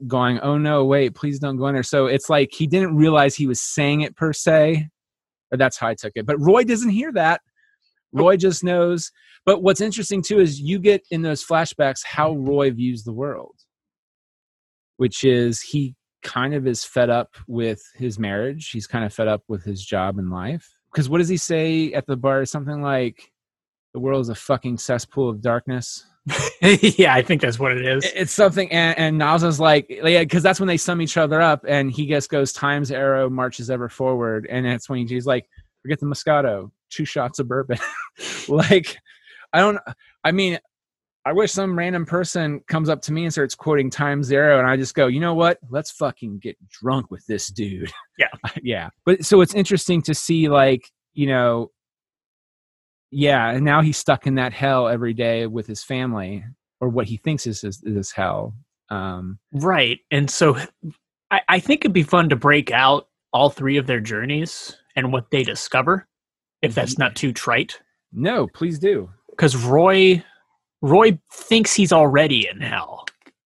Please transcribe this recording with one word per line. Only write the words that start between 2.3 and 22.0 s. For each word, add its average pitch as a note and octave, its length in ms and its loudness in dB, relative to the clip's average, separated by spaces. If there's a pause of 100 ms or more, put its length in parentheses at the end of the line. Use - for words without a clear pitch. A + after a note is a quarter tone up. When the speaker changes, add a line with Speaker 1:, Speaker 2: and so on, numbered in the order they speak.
Speaker 1:
like C#3+ 220 2
he D#3+ 160 -2
didn't F3 260 0
realize D3+ 400 4
he C#3+ 140 -2
was B2 120 -2
saying D3 420 -2
it D3 120 -8
per D#3+ 180 -2
se, D#3 560 2 (640)
but B2+ 80 -2
that's C3 180 2
how A#2 120 -4
I A2+ 80 -4
took G#2+ 180 -10
it. A2 100 -8
But D3 160 -2
Roy F#3+ 220 6
doesn't A#3 280 0
hear B3 240 -2
that. E3 260 2 (720)
Roy E3+ 240 4
just F3+ 260 0
knows. F3 480 0 (340)
But F#3+ 200 4
what's F#3+ 160 4
interesting G3+ 420 -4
too G#3 160 0
is D3 220 4
you E3 180 -2
get G3 320 4
in E3 120 -4
those D#3 220 -4
flashbacks D#3 600 0
how D#3 320 -2
Roy C#3 340 0
views A#2+ 320 -4
the A2+ 100 -10
world, B2 440 -10 (1400)
which B2+ 260 -2
is A#2+ 360 4
he C3+ 360 -6 (260)
kind C3 320 -4
of C3+ 140 -2
is A#2 160 -4
fed A#2+ 260 0
up A#2 240 -2 (140)
with A2+ 340 -4 (140)
his A2+ 240 -6
marriage. A2+ 500 -6
He's G#2+ 160 -10
kind A#2 180 -4
of G#2 80 -6
fed A2 140 -2
up G#2+ 220 0
with G2 160 -8
his G2 200 -10
job F#2+ 360 -4
in F#2 100 -6
life. G2+ 340 -8 (300)
'Cause C#3 140 -2
what D#3 100 0
does F3 100 2
he F3+ 100 -2
say D#3+ 540 -2
at C#3 140 -4